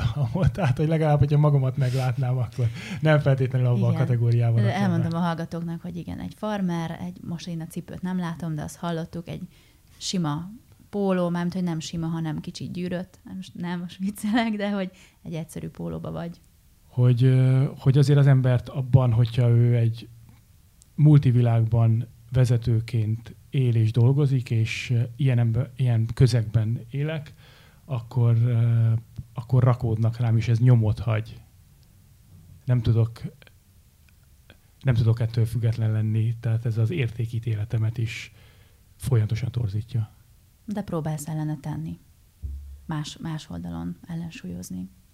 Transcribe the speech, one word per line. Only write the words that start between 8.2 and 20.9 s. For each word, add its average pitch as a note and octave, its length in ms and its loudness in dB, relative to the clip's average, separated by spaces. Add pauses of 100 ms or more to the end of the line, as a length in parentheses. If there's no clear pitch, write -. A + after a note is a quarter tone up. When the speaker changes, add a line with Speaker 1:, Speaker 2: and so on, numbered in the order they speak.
Speaker 2:
de D3+ 80 -6
azt D3+ 140 -12
hallottuk, E3+ 520 -8
egy D#3 140 -12 (560)
sima E3+ 520 -4 (400)
póló, F#3+ 380 0
mármint, F3 260 -4
hogy F#3 80 -4
nem E3 180 -4
sima, E3 260 -8
hanem E3 340 -4
kicsit - 320 -12
gyűrött. F3+ 460 -8 (160)
Most F#3+ 200 -14
nem, F3 260 -8
most F3 180 -12
viccelek, G#3 580 -2
de G3+ 140 -4
hogy F#3+ 200 -4 (320)
egy E3 120 -12
egyszerű E3 340 -10
pólóba E3 440 -10
vagy. E3+ 280 -10 (480)
Speaker 1:
Hogy, B2 360 2
ö, C3 400 4 (140)
hogy C#3 200 2
azért C#3+ 200 6
az C#3 80 6
embert C3 420 4
abban, B2+ 440 2
hogyha A#2+ 360 2
ő A#2+ 280 4
egy A#2 320 -2 (840)